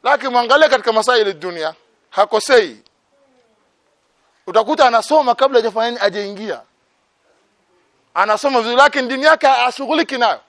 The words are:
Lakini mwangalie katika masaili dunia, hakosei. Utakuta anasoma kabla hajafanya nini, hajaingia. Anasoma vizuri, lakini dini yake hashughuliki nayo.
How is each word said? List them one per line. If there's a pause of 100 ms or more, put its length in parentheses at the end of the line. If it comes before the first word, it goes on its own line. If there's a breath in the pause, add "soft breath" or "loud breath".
Lakini
mwangalie
katika
masaili
dunia, (360)
hakosei. (1600)
Utakuta
anasoma
kabla
hajafanya
nini,
hajaingia. (1500)
Anasoma
vizuri,
lakini
dini
yake
hashughuliki
nayo.